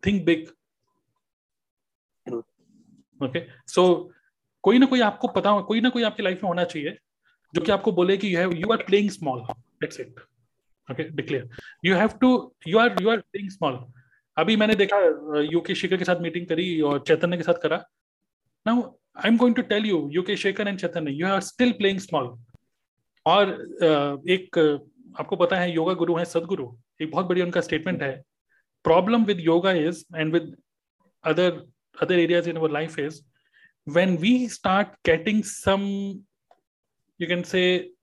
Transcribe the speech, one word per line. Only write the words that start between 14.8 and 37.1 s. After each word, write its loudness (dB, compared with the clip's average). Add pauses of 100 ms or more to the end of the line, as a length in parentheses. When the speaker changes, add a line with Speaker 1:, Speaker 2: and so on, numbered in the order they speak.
Speaker 1:
अ, 2 (100)
यूके -2
शेखर -2
के -2
साथ 0
मीटिंग -6
करी -2
और 0
चैतन्य 2
के -6
साथ 2
करा। -4 (800)
Now, 2 (420)
I 4
am 4
going 4
to -2
tell -2
you, -2
यूके -2
शेखर -2
and -6
चैतन्य, -6
you -4
are 0
still -2
playing -2
small। -4 (880)
और, 4 (320)
अ, 2
एक, 0
अ, 4 (460)
आपको -4
पता 2
है -2
योगा 0
गुरु 0
हैं -2
सदगुरु, -6 (240)
एक -8
बहुत -2
बढ़िया 0
उनका -2
स्टेटमेंट -4
है, -8 (680)
"Problem 4
with -2
yoga 2
is, 0
and -6
with 0 (840)
other, 2 (520)
other 2
areas 0
in -6
our 0
life -6
is, -6 (840)
when 2
we 2
start 0 (220)
getting 2
some, -2 (1080)